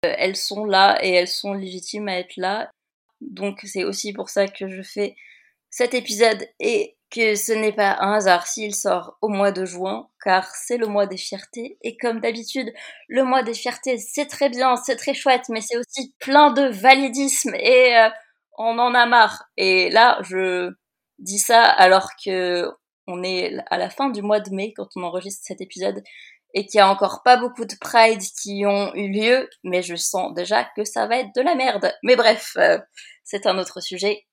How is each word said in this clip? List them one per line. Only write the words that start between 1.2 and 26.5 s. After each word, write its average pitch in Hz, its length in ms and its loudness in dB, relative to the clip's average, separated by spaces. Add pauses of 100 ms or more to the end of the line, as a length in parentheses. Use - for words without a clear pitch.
sont 202 260 -8
légitimes 190 540 -10
à 185 100 -6
être 180 180 -12
là. 190 360 -6 (500)
Donc 196 440 -10
c'est 190 180 -6
aussi 202 300 -6
pour 196 160 -10
ça 196 180 0
que 196 200 -12
je 190 140 -14
fais 202 340 -8 (540)
cet 240 240 -2
épisode 220 500 0 (160)
et 220 380 -2 (160)
que 220 220 2
ce 208 160 -4
n'est 214 220 0
pas 202 260 0
un 196 140 0
hasard 190 340 2
s'il 214 260 -8
sort 185 480 -4
au 214 60 -2
mois 202 240 0
de 190 140 -6
juin, 185 440 -8 (140)
car 185 320 0
c'est - 220 -6
le 226 100 -2
mois 202 180 0
des 196 120 -12
fiertés. - 680 -14
Et 226 120 -8
comme 226 260 -6
d'habitude, 233 520 -6 (340)
le 262 160 0
mois 254 200 2
des 226 100 -6
fiertés, 247 460 -6
c'est - 260 -6
très 285 240 -2
bien, 254 280 0
c'est 247 180 -4
très 277 180 -6
chouette, 254 360 0
mais 226 120 -6
c'est 233 160 -6
aussi 247 420 -10
plein 285 320 6
de 269 160 2
validisme 262 880 2
et, 254 420 4
euh, 226 120 8 (480)
on 233 220 -2
en 247 160 2
a 240 100 6
marre. 233 400 4 (120)
Et 185 320 2
là, 226 340 6
je 185 480 -4 (480)
dis 196 200 -8
ça 233 240 6
alors 190 460 6 (140)
que 180 440 -2 (400)
on 180 160 -8
est 180 340 -4 (120)
à - 80 -2
la 180 120 -4
fin 277 200 -4
du 208 120 -6
mois 208 180 0
de 196 120 -10
mai 196 240 -6
quand 196 200 -12
on 180 80 -8
enregistre 180 420 -10
cet 190 160 -12
épisode 196 400 -8 (520)